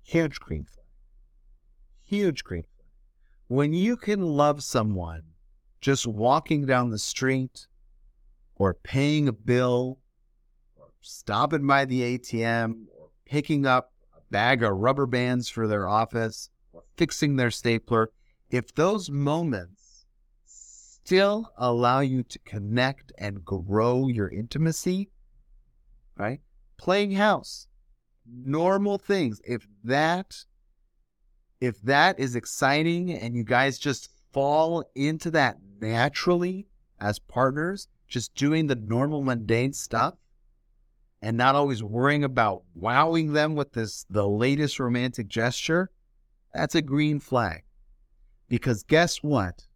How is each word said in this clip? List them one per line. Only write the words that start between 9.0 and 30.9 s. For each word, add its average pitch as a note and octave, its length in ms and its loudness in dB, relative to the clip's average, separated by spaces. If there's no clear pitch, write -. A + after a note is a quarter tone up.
a B2 60 0
bill B2 680 0
or - 240 -20
stopping C#3 680 -2
by C#3 160 6
the B2+ 200 -2
A B2 140 -2
T A#2 280 -4
M A2+ 420 -2
or - 120 -20
picking C#3+ 400 0
up B2+ 260 2
a - 60 -20
bag A#2 320 2
of G2+ 140 2
rubber C#3 280 2
bands B2 440 -2
for A2+ 180 -2
their G#2 200 -2
office A2+ 640 -2
or - 120 -20
fixing D3 400 0
their B2 160 2
stapler, A2+ 600 0
if B2 240 -4
those F#3 360 0
moments C#3+ 960 -4
still - 1120 -2
allow B2 440 2
you C3 200 0
to - 180 -12
connect A#2 800 -4
and G2+ 260 -10
grow A2 640 0
your A2 220 -2
intimacy, D#3+ 800 -2
right? A2+ 240 -6
Playing G3 360 0
house, G3 540 0
normal F3 720 0
things. D3+ 440 -2
If A#2 240 -6
that, D#3 640 -2